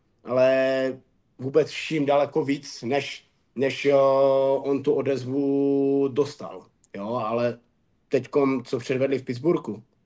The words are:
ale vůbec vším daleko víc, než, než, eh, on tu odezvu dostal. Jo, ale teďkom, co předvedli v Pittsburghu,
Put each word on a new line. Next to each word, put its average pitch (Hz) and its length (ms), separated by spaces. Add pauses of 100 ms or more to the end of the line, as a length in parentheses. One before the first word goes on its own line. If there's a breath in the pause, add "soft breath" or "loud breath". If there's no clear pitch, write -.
(240)
ale 131 720 (400)
vůbec 139 320
vším 151 360
daleko 143 380
víc, 143 380
než, 139 420 (300)
než, 131 320
eh, 143 80 (680)
on 139 200
tu 143 100
odezvu 139 1160
dostal. 113 580 (300)
Jo, 104 180
ale 117 440 (500)
teďkom, 135 560
co 131 140
předvedli 131 400
v 127 60
Pittsburghu, 127 580 (240)